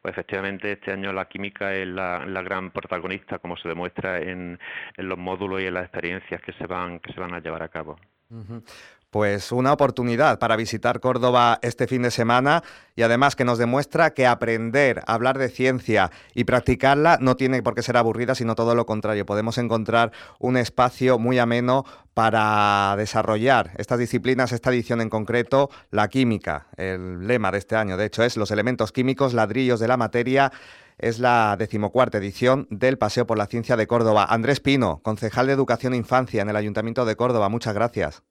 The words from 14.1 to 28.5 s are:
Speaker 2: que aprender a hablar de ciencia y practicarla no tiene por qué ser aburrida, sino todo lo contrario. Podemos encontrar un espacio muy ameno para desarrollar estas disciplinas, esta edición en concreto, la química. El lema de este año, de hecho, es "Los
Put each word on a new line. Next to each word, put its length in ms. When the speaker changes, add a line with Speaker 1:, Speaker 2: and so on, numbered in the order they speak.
Speaker 2:
que 140
aprender 800
a 80
hablar 240
de 100
ciencia 600
y 80
practicarla 760
no 160
tiene 280
por 100
qué 80
ser 160
aburrida, 380
sino 180
todo 220
lo 100
contrario. 400
Podemos 320
encontrar 540
un 200
espacio 600
muy 220
ameno 460
para 840
desarrollar 840
estas 180
disciplinas, 540
esta 180
edición 320
en 80
concreto, 640
la 180
química. 600
El 480
lema 240
de 80
este 180
año, 220
de 80
hecho, 180
es 140
"Los 140